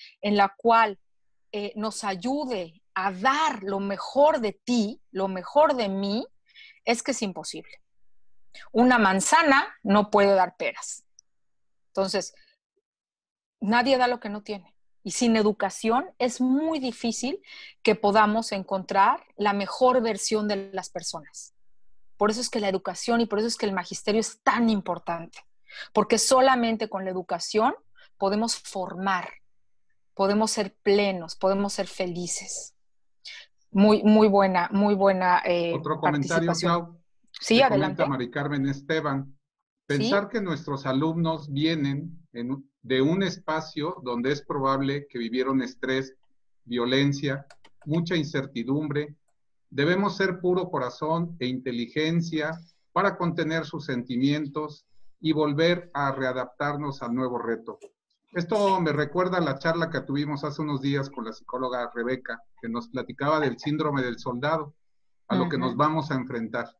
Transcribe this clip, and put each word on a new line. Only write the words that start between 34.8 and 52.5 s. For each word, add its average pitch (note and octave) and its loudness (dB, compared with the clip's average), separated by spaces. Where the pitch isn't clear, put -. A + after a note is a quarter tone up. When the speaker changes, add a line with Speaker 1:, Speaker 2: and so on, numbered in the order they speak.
Speaker 1:
buena, F#3 4
eh, E3+ 0
Speaker 2:
Otro D#3 -4
comentario, D#3+ 2
Speaker 1:
participación. E3+ 0
Speaker 2:
Clau. - -20
Speaker 1:
Sí, - 2
Speaker 2:
Te C4+ 8
Speaker 1:
adelante. D3+ 2
Speaker 2:
comenta A#2+ 0
Mari B2+ -4
Carmen C#3+ -2
Esteban. C#3 -4
Pensar G3+ 2
Speaker 1:
Sí. G3+ -10
Speaker 2:
que A3+ -2
nuestros D3 -6
alumnos D#3+ 0
vienen D3 -2
en A#2+ -6
un, C#3 -10
de C3 2
un F3 2
espacio D#3 -6
donde B2 -2
es C#3+ -4
probable C#3 -2
que B2 -10
vivieron B2+ -2
estrés, C3 -4
violencia, C3+ 0
mucha E3+ -2
incertidumbre. C#3+ -2
Debemos F3+ 0
ser F#3+ 0
puro F3+ 0
corazón D#3 -4
e B2 -4
inteligencia D3+ -2